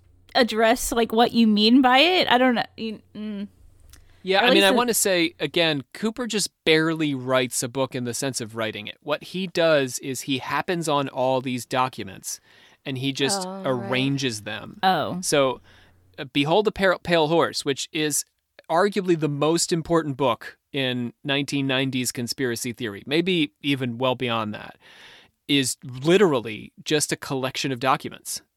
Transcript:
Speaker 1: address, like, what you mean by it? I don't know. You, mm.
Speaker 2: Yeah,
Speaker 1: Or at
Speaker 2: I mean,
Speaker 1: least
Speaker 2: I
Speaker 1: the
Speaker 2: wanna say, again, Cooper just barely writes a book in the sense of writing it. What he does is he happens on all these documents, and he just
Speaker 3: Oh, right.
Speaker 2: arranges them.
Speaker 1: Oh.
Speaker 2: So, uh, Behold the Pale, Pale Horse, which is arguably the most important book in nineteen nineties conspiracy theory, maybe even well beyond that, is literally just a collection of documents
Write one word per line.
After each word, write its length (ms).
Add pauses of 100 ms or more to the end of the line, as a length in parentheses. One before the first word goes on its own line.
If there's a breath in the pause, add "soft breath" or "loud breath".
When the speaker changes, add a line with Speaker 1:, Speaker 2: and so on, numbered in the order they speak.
(360)
Speaker 1:
address, 560
like, 220
what 180
you 160
mean 340
by 180
it? 300
I 80
don't 180
know. 100 (100)
You, 260 (140)
mm. 320 (760 soft breath)
Speaker 2:
Yeah, 160
Speaker 1:
Or 40
at 0
Speaker 2:
I 40
mean, 80
Speaker 1:
least 120
Speaker 2:
I 40
Speaker 1:
the 40
Speaker 2:
wanna 180
say, 460
again, 540
Cooper 340
just 220 (160)
barely 500
writes 480
a 60
book 260
in 80
the 100
sense 280
of 160
writing 300
it. 120
What 240
he 240
does 520
is 220
he 180
happens 500
on 180
all 320
these 260
documents, 760 (440 soft breath)
and 120
he 140
just 340
Speaker 3:
Oh, 60
right. 160
Speaker 2:
arranges 760
them. 380
Speaker 1:
Oh. 400
Speaker 2:
So, 380 (580 soft breath)
uh, 80
Behold 380
the 80
Pale, 280
Pale 280
Horse, 380
which 260
is 320 (460)
arguably 500
the 80
most 460
important 420
book 420 (140)
in 400 (100)
nineteen 460
nineties 460
conspiracy 580
theory, 340
maybe 460 (100)
even 360
well 180
beyond 380
that, 240 (720 loud breath)
is 340
literally 880 (140)
just 260
a 60
collection 560
of 80
documents 600 (160)